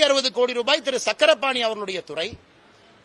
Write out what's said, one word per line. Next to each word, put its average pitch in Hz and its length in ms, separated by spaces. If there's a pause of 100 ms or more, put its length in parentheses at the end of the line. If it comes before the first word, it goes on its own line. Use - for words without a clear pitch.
அறுபது 277 240 (100)
கோடி 247 200
ரூபாய் 269 280
திரு 254 120 (100)
சக்கரபாணி 262 600
அவர்களுடைய 196 320 (100)
துறை, 160 180 (760)